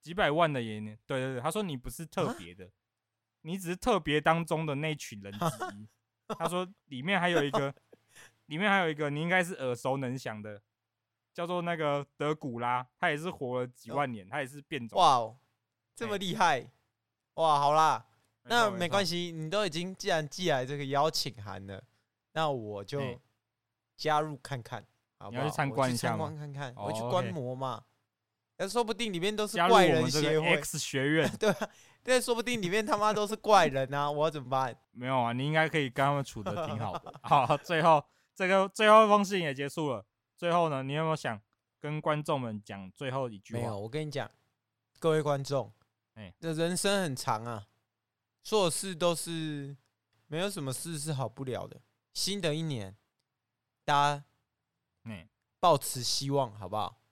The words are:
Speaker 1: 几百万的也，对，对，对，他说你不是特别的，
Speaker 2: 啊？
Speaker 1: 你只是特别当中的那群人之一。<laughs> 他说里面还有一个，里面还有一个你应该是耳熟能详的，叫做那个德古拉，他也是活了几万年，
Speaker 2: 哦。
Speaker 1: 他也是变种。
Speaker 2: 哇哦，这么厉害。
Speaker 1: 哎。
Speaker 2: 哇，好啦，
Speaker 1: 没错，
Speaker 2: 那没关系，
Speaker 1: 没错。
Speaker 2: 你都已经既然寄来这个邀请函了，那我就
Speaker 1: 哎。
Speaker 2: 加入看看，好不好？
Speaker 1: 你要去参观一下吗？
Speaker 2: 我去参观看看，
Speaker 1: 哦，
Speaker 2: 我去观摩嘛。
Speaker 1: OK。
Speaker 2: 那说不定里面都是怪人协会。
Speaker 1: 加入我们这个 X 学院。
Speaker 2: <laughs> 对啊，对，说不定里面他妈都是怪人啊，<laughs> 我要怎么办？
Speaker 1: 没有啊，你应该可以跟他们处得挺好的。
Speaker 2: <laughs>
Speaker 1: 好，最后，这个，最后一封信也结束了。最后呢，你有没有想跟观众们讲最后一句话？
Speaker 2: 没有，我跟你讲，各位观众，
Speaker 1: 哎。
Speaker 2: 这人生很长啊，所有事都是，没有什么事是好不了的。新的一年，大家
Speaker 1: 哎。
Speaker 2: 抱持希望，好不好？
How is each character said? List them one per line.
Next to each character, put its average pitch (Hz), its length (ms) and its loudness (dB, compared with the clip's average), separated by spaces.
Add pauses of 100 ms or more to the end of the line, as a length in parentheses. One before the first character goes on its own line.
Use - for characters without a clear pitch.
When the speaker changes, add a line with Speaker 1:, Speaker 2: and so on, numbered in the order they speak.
Speaker 1:
几 156 100 -12
百 180 180 4
万 156 220 4
的 135 80 0
也， 110 180 -4 (280)
对， 135 120 -2
对， 131 180 -2
对， 120 40 -6
他 143 100 -2
说 208 120 -4
你 170 120 -4
不 123 140 -10
是 - 160 -12
特 185 300 -2
别 87 200 -16
的， 92 120 -18
Speaker 2:
啊？ 92 40 -20 (720)
Speaker 1:
你 165 160 -8
只 180 140 -6
是 185 40 -2
特 208 240 2
别 151 220 2
当 165 240 2
中 160 220 -2
的 147 80 -2
那 156 200 -2
群 117 280 -12
人 101 100 -12
之 101 60 -10 (360)
一。 107 140 -18 (400)
<laughs> 214 100 -8
他 165 80 -4
说 180 220 -4 (180)
里 131 140 -10
面 185 180 0
还 175 120 2
有 165 120 4
一 143 80 0
个， 139 240 -2 (720)
里 151 120 -6
面 202 120 2
还 196 100 4
有 165 100 2
一 156 40 -2
个 147 140 -2
你 147 140 -2
应 170 80 0
该 185 120 4
是 175 120 -4
耳 127 200 -2
熟 131 220 -2
能 131 220 -4
详 110 240 -8
的， 104 180 -12 (720)
叫 175 140 -6
做 180 160 -2
那 170 120 -2
个 143 320 0 (120)
德 151 160 0
古 127 240 -8
拉， 123 280 0 (120)
他 180 100 0
也 151 80 0
是 165 140 -6
活 127 300 -4
了 123 60 -4
几 123 240 -18
万 139 220 -2
年， 98 140 -12
Speaker 2:
哦。 - 40 -20
Speaker 1:
他 143 100 -6
也 135 60 -4
是 139 140 -16
变 139 260 -8
种。 147 120 -2
Speaker 2:
哇 156 180 8
哦， 117 220 -4 (560)
这 233 120 -8
么 208 120 -4
厉 190 180 -4
害。 165 240 4
Speaker 1:
哎。 113 120 -18 (640)
Speaker 2:
哇， 156 240 6
好 143 140 6
啦， 151 340 4 (360)
Speaker 1:
没 123 80 -10
错， 240 80 2
Speaker 2:
那 220 120 4
没 175 160 -2
关 196 180 2
系， 175 280 -4
Speaker 1:
没 165 60 -8
错。 156 60 -6
Speaker 2:
你 156 60 -6
都 208 140 0
已 185 60 -2
经 175 260 -6
既 190 120 -6
然 160 200 0
寄 180 220 -2
来 131 160 2
这 143 100 -6
个 143 100 -6
邀 139 240 2
请 143 320 -4
函 98 240 -12
了， 98 160 -12 (500)
那 160 180 0
我 104 340 -6
就 143 160 -6
Speaker 1:
哎。 135 180 -6 (800)
Speaker 2:
加 151 240 2
入 156 160 -6
看 127 260 -8
看， 107 240 -12 (320)
好 95 120 -14
不 117 60 -8
好？ 131 60 -2
Speaker 1:
你 147 40 0
要 151 40 0
去 147 60 -8
参 143 140 0
观 131 200 0
一 120 60 -2
下 117 180 0
吗？ 110 100 -4
Speaker 2:
我 147 60 -6
去 156 60 -12
参 - 0 -
观 - 0 -
看 147 160 -12
看， 135 220 -10
Speaker 1:
哦， 101 120 -8
Speaker 2:
我 104 60 -4
去 110 80 -4
观 127 320 0
摩 127 220 -6
嘛。 127 220 -6
Speaker 1:
OK。 107 80 -16 (720)
Speaker 2:
那 190 120 -4
说 233 160 0
不 214 100 -4
定 214 180 -4
里 175 60 -2
面 196 160 -2
都 208 120 -2
是 - 100 -6 (120)
怪 202 180 10
人 160 220 4
协 139 120 2
会。 151 40 2
Speaker 1:
加 151 80 2
入 156 60 4
我 156 60 0
们 156 80 4
这 190 40 4
个 190 60 -2
X - 160 -8
学 135 300 -2
院。 156 220 2
Speaker 2:
<laughs> - 80 -10
对 214 120 2
啊， - 200 -4 (340)
对， 254 160 2
说 247 120 -2
不 226 80 0
定 233 220 -2
里 175 60 0
面 214 180 0
他 220 100 2
妈 214 160 2
都 208 140 2
是 208 80 -4
怪 202 320 6
人 135 260 0
啊， 143 160 0
<laughs> - 20 0
我 147 140 2
要 160 60 2
怎 151 100 -8
么 123 80 -12
办？ 131 280 0 (160)
Speaker 1:
没 123 160 -10
有 131 120 2
啊， 117 120 0
你 127 120 -2
应 151 80 0
该 156 160 4
可 165 80 -2
以 139 140 0
跟 139 160 2
他 143 60 2
们 143 100 0
处 - 180 -10
得 165 260 -6
挺 110 120 -6
好 107 180 -4
的。 - 220 -12
Speaker 2:
<laughs> - 60 -
Speaker 1:
好， 143 320 4
最 160 260 0
后， 160 220 6 (280)
这 190 140 -2
个， 190 220 4
最 214 200 2
后 220 160 12
一 208 40 2
封 202 160 6
信 190 160 -2
也 151 120 0
结 139 160 -4
束 151 220 -4
了。 104 160 -6 (300)
最 170 160 0
后 170 160 4
呢， 135 160 -2
你 135 80 -4
有 156 100 0
没 160 60 0
有 156 80 2
想 113 240 -6 (400)
跟 151 200 -4
观 151 220 0
众 147 180 0
们 107 220 -6
讲 98 300 -12
最 139 180 -8
后 131 180 -4
一 101 120 -12
句 113 140 -16
话？ 120 60 -4
Speaker 2:
没 120 60 -4
有， 110 100 -6
我 104 120 -8
跟 151 180 -6
你 147 40 -8
讲， 139 200 -6 (720)
各 165 100 4
位 156 100 4
观 143 220 0
众， 131 300 -2 (420)
Speaker 1:
哎。 101 240 -16
Speaker 2:
这 165 140 -6
人 165 240 0
生 196 260 2
很 139 140 -2
长 113 280 -2
啊， 113 220 -8 (800)
所 214 160 0
有 175 100 4
事 190 240 -6
都 170 220 2
是， 151 600 -6 (520)
没 151 100 -6
有 190 100 -2
什 196 140 -6
么 135 100 -4
事 165 240 -8
是 151 160 -6
好 131 160 -4
不 117 140 -10
了 113 240 -6
的。 - 160 -18 (300)
新 196 280 -2
的 160 140 0
一 160 80 -4
年， 110 340 -6 (880)
大 143 300 4
家 143 100 -10 (800)
Speaker 1:
哎。 101 260 -12 (300)
Speaker 2:
抱 170 180 6
持 127 280 -6
希 139 260 -2
望， 135 240 -2
好 101 140 -12
不 101 80 -6
好？ 101 240 -6 (100)